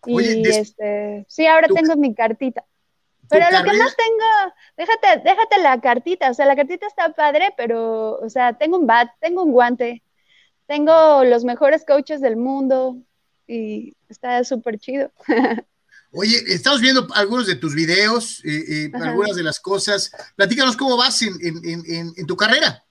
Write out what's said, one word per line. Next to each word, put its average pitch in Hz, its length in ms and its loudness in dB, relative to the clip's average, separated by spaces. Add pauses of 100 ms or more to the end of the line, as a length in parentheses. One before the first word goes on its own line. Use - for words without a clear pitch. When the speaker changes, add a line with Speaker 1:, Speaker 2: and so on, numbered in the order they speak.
Speaker 1:
Y 240 100 -2
Speaker 2:
Oye, 226 260 2
des-, 214 200 2
Speaker 1:
este, 208 680 -8
sí, 311 180 0
ahora 320 200 6
Speaker 2:
tu 381 60 4
Speaker 1:
tengo 330 200 2
Speaker 2:
ca-, - 20 2
Speaker 1:
mi 277 200 0
cartita. 233 500 -4 (640)
Speaker 2:
tu - 0 -
Speaker 1:
Pero 330 220 6
lo 370 120 4
que - 0 -
Speaker 2:
carrera 403 100 2
Speaker 1:
más 453 240 2
tengo, 440 580 0 (220)
déjate, 381 460 2
déjate 392 380 2
la 262 200 2
cartita, 262 500 0
o - 20 -4
sea, 277 120 0
la 277 100 2
cartita 349 320 -4
está 339 260 -4
padre, 311 440 0
pero, 226 640 -4
o 226 100 -10
sea, 247 240 0
tengo 320 260 -2
un 302 80 0
bat, 240 220 4 (100)
tengo 349 240 -4
un 311 80 2
guante, 240 500 0 (680)
tengo 302 580 6
los 240 200 4
mejores 277 400 2
coaches 294 360 0
del 233 160 0
mundo 262 600 -2 (500)
y 220 480 -10 (140)
está 247 340 -4
súper 233 360 -6
chido. 269 320 -6 (160)
<laughs> 240 400 0 (440)
Speaker 2:
Oye, 220 260 0 (100)
estamos 240 340 0
viendo 254 320 2
algunos 208 340 -2
de 180 80 -2
tus 143 200 -6
videos, 208 680 -2
eh, 151 400 -6
eh, 147 80 -12
Speaker 1:
Ajá. 160 100 -8
Speaker 2:
algunas 190 320 -2
de 175 80 -6
las 156 160 -6
cosas. 196 520 -4 (240)
Platícanos 262 420 0
cómo 254 200 0
vas 254 240 0
en, 202 200 -6
en, 165 240 -6
en, 165 200 -8
en, 170 300 -10
en 180 100 -12
tu 180 100 -6
carrera. 214 560 -2